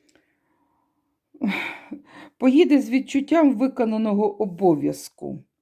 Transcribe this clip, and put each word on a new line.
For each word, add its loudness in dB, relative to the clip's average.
Поїде 4
з -6
відчуттям 0
виконаного -2
обов'язку. -2